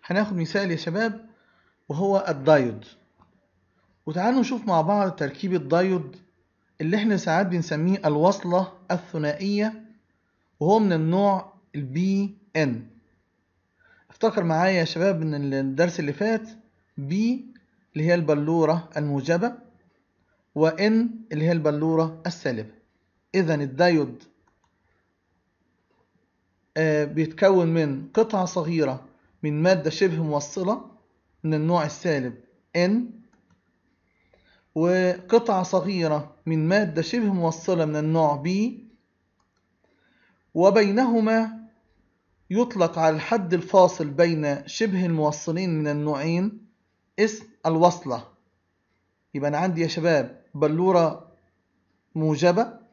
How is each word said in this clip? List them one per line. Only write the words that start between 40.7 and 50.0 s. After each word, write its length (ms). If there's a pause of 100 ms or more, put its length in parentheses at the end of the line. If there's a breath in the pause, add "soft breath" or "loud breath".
يطلق 500
على 160
الحد 380
الفاصل 560
بين 580
شبه 380
الموصلين 760
من 80
النوعين 800 (540)
اسم 260 (200)
الوصلة. 640 (1040)
يبقى 160
أنا 80
عندي 240
يا 60
شباب 540 (140)